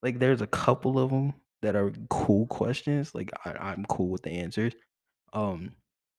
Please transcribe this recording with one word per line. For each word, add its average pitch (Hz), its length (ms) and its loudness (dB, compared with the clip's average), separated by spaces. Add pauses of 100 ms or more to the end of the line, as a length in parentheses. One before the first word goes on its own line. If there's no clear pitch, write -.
Like, 123 180 -2
there's 127 220 4
a 107 60 0
couple 131 500 2
of 131 140 2
'em 139 220 0 (280)
that 104 140 2
are 101 160 2 (180)
cool 107 380 4
questions. 139 640 -2
Like, - 180 -8 (120)
I, 87 80 -8
I'm 95 360 -6
cool 92 200 0
with 90 140 -2
the 78 100 -8
answers. 92 420 -2 (600)
Um, 101 420 -4 (440)